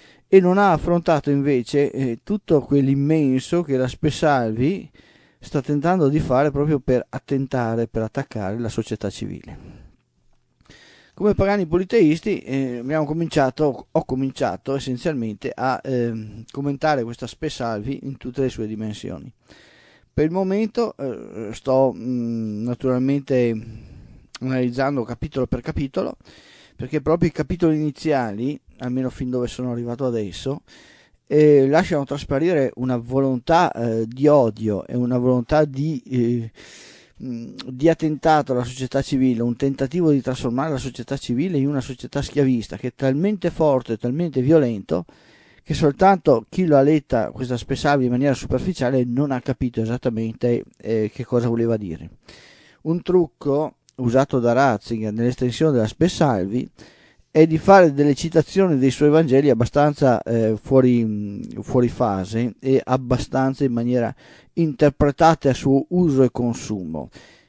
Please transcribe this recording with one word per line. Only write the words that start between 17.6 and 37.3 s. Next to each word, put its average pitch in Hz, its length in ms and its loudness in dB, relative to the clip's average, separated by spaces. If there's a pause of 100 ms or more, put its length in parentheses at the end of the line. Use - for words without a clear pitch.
in 135 140 -10
tutte 127 240 -8
le 131 80 0
sue 117 180 -8
dimensioni. 107 640 -10 (840)
Per 147 100 0
il 160 80 0
momento, 196 640 -2
eh, 107 560 -10
sto, 131 420 2
mm, 113 680 -4
naturalmente 127 920 0 (840)
analizzando 131 600 -2
capitolo 120 440 -4
per 120 140 -4
capitolo, - 560 -4 (580)
perché 139 260 -4
proprio 165 280 2
i - 20 -6
capitoli 160 460 0
iniziali, 139 840 -2 (200)
almeno 127 300 -4
fin 127 220 -8
dove 123 160 -2
sono 127 240 -6
arrivato 120 340 -6
adesso, 117 560 -4 (680)
eh, 147 400 6
lasciano 156 380 2
trasparire 143 680 -2
una 127 220 -4
volontà, 135 760 0
eh, 113 360 -2
di 127 200 0
odio 110 600 2
e - 80 -6
una 123 220 0
volontà 127 480 2
di, 139 420 -4
eh, 120 440 -2 (720)
mm, 117 340 -10 (120)